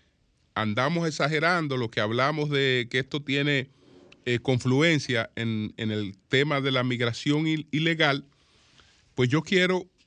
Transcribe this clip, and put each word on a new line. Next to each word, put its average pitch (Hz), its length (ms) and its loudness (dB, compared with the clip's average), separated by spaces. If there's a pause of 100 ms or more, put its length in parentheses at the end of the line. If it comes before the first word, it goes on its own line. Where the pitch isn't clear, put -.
(560)
andamos 127 520 0
exagerando 156 680 0
lo 120 140 -2
que 120 100 -4
hablamos 131 500 0
de 131 400 0
que 131 100 -2
esto 143 220 -6
tiene, 143 480 0 (540)
eh, 123 160 0
confluencia 131 960 2
en, 110 400 -4
en 110 160 -4
el 104 240 -6 (140)
tema 143 320 2
de 135 100 -2
la 127 120 0
migración 127 640 -2
il-, 156 240 -2
ilegal, 156 520 0 (920)
pues 127 140 2
yo 151 120 2
quiero 180 480 0 (180)